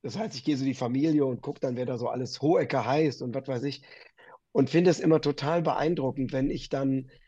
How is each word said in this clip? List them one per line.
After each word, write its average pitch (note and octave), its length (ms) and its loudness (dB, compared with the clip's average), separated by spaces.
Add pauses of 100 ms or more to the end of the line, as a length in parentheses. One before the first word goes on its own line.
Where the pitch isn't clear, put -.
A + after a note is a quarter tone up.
Das C#3 180 -8
heißt, A3 160 -6
ich B2 80 -12
gehe D3 120 0
so C3 80 -2
die C3+ 120 0
Familie C#3 500 2
und B2+ 160 -2
guck - 180 -8
dann, B2+ 160 -2
wer B2 120 -4
da B2 100 -4
so A#2+ 120 -4
alles B2 300 -6
Hohecker C#3+ 460 2
heißt C#3+ 380 2
und B2 100 -6
was C3 140 -6
weiß B2+ 160 -4
ich. C#3 180 -6 (680)
Und C3+ 180 4
finde F3+ 220 6
es - 80 2
immer D#3 200 4
total D3+ 440 0
beeindruckend, C3+ 680 -2
wenn C3+ 200 0
ich - 180 -8
dann, C3+ 400 -2 (180)